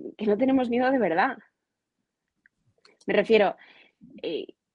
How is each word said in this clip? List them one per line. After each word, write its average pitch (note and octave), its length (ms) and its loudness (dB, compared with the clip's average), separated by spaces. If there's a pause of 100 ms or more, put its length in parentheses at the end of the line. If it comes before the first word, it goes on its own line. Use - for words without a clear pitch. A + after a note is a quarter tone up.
(180)
que G#3+ 80 -8
no G3+ 120 2
tenemos C4 320 2
miedo B3 220 0
de C4+ 80 0
verdad. G3 380 0 (1700)
Me G3 80 -2
refiero, G#3 420 2 (680)
eh, D3+ 260 -8 (280)